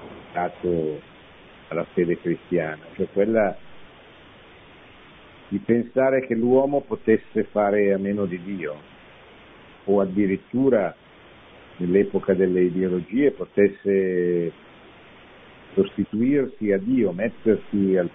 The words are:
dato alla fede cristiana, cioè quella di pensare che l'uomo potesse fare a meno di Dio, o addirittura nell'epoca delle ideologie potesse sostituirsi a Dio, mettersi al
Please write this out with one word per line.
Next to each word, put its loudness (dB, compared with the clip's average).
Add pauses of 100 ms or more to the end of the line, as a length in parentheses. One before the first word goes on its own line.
(320)
dato -4 (560)
alla -6
fede 0
cristiana, -4 (100)
cioè -6
quella 0 (1900)
di -4
pensare 0
che -2
l'uomo 2
potesse 0
fare 2
a 0
meno -2
di -6
Dio, -8 (1080)
o 2
addirittura 0 (840)
nell'epoca 2
delle 2
ideologie 0
potesse 0 (1200)
sostituirsi 0
a 2
Dio, 0
mettersi 0
al 0